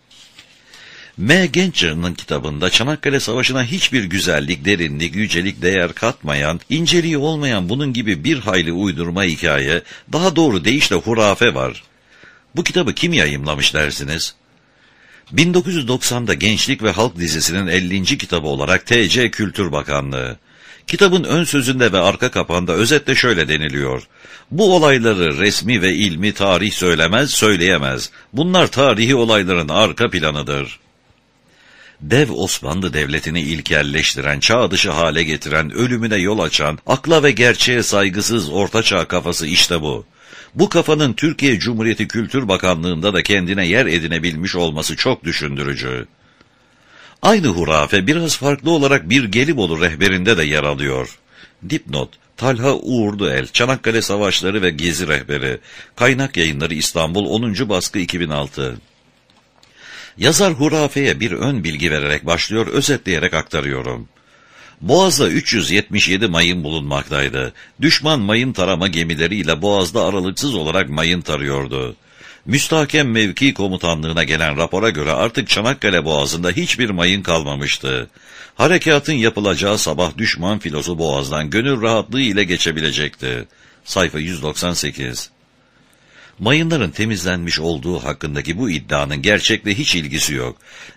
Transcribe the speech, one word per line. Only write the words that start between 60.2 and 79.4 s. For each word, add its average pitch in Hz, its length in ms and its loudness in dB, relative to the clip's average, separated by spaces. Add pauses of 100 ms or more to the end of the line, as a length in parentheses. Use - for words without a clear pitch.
hurafeye 139 640 0
bir 110 120 -2
ön 120 320 -2
bilgi 78 280 -2
vererek 73 340 -2
başlıyor, 98 420 0
özetleyerek 95 640 0
aktarıyorum. 65 760 -4 (760)
Boğaz'da 147 480 4
üç - 240 -2
yüz 92 180 0
yetmiş 98 380 2
yedi 98 180 2
mayın 85 360 2
bulunmaktaydı. 71 920 -4 (280)
Düşman 151 380 2
mayın 110 340 0
tarama 92 340 0
gemileriyle 82 720 -2
Boğaz'da 98 440 2
aralıksız 95 500 -2
olarak 82 340 0
mayın 82 320 0
tarıyordu. 69 720 -4 (500)
Müstahkem 143 640 0
mevki 113 420 2
komutanlığına 85 680 -2
gelen 76 340 0
rapora 92 320 0
göre 76 220 -2
artık 107 380 -2
Çanakkale 104 560 0
Boğazı'nda 80 460 0
hiçbir 123 380 -2
mayın 92 320 0
kalmamıştı. 71 880 -4 (460)
Harekatın 156 580 2
yapılacağı 101 640 0